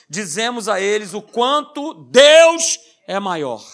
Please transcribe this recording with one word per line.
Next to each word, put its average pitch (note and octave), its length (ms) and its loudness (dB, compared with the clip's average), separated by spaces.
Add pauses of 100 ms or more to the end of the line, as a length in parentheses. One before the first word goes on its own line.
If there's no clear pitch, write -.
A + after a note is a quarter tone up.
dizemos G#3 580 -8
a G3+ 120 -2
eles G3+ 340 -4
o G3+ 80 -8
quanto C#4+ 720 -4
Deus D4 880 4 (280)
é F#3+ 120 -6
maior. D3+ 440 -8 (100)